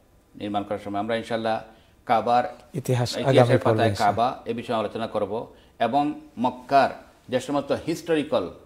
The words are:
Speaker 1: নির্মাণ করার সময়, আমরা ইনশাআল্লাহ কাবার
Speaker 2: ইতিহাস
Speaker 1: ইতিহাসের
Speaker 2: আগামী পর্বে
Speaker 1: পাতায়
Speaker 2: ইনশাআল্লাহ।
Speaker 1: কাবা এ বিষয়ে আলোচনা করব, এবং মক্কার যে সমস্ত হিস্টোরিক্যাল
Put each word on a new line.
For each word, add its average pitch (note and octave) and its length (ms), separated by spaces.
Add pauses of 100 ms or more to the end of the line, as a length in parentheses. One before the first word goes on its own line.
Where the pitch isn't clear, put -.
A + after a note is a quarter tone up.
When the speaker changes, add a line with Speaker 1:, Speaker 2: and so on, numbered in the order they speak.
(360)
Speaker 1:
নির্মাণ G#2 280
করার G2+ 160
সময়, G2+ 200
আমরা A2+ 160
ইনশাআল্লাহ A2+ 460 (440)
কাবার A#2+ 380 (300)
Speaker 2:
ইতিহাস B2 400
Speaker 1:
ইতিহাসের B2+ 300
Speaker 2:
আগামী A#2+ 140
পর্বে - 140
Speaker 1:
পাতায় A2+ 180
Speaker 2:
ইনশাআল্লাহ। G#2+ 420
Speaker 1:
কাবা - 140
এ A2+ 80
বিষয়ে A#2 240
আলোচনা A2 300
করব, G#2 400 (320)
এবং C#3+ 420 (180)
মক্কার B2 500 (400)
যে B2+ 100
সমস্ত C#3+ 320 (160)
হিস্টোরিক্যাল C#3+ 640 (160)